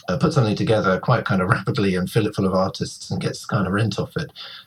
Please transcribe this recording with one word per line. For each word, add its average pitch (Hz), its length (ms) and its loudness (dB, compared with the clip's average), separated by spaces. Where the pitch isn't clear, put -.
uh, 90 100 0
put 151 160 2
something 107 220 4
together 92 440 2
quite 117 260 2
kind 95 160 2
of 92 80 2
rapidly 101 460 0
and 92 140 -2
fill 107 180 2
it 104 80 -8
full 101 100 0
of 92 80 2
artists - 560 -2
and 92 120 -4
gets - 240 -6
kind 95 220 0
of 92 60 -2
rent 104 240 0
off - 180 -4
it, - 160 -6